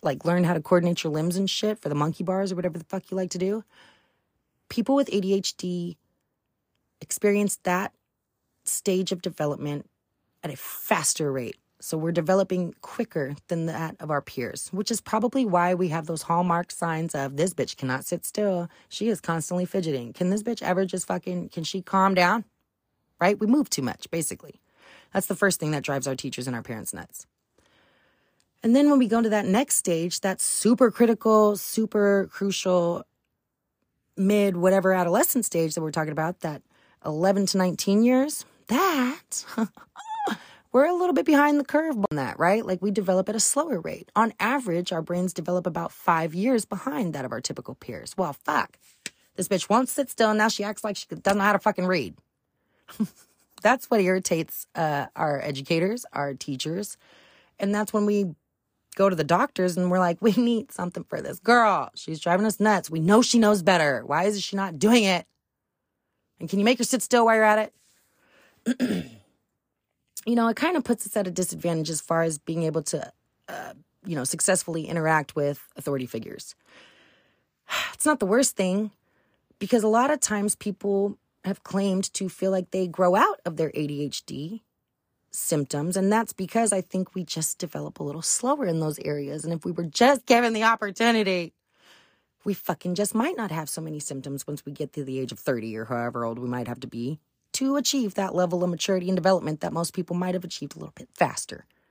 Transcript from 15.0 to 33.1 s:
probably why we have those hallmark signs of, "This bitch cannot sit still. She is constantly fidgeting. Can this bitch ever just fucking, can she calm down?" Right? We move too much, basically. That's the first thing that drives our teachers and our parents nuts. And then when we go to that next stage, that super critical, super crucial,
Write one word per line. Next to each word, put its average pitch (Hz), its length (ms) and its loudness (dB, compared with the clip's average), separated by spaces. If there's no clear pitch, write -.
probably 240 440 0
why 180 300 2
we 180 140 0
have 156 180 -4
those 160 160 -6
hallmark 170 480 0
signs 165 420 -4
of, 139 240 -4
"This 180 180 0
bitch - 220 -4
cannot 131 280 -4
sit - 200 -6
still. 185 460 -2
She 220 200 -2
is 202 120 0
constantly 170 440 -2
fidgeting. 151 480 -4
Can 180 180 0
this 208 140 0
bitch 233 180 -4
ever 185 220 0
just 185 240 -6
fucking, 180 400 -4
can 165 160 -8
she 185 180 -6
calm 190 320 4
down?" 180 300 4
Right? 202 160 4
We 214 120 0
move 269 200 4
too - 140 -4
much, - 300 -6
basically. - 480 -8
That's 196 140 -2
the 196 80 -4
first 190 240 2
thing 151 140 -2
that 143 100 -2
drives 139 240 -4
our 131 80 -2
teachers 127 320 -8
and 127 80 -4
our 113 80 -6
parents 110 320 -10
nuts. - 320 -16
And 233 140 6
then 285 120 6
when 277 120 6
we 240 80 4
go 226 120 2
to 220 100 2
that 208 160 0
next 220 280 2
stage, 170 460 -2
that 190 200 -4
super - 520 4
critical, 214 640 4
super 202 760 0
crucial, 180 760 0